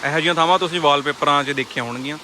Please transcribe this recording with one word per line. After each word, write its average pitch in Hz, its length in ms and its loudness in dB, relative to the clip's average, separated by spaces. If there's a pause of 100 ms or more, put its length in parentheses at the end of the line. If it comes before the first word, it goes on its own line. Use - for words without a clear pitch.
ਇਹੋ 147 80 -2
ਜਿਹੀਆਂ 165 180 0
ਥਾਵਾਂ 170 240 4
ਤੁਸੀਂ 175 220 -2
ਵਾਲਪੇਪਰਾਂ 143 640 2
'ਚ 139 60 -6
ਦੇਖੀਆਂ 131 340 -4
ਹੋਣਗੀਆਂ 131 400 -8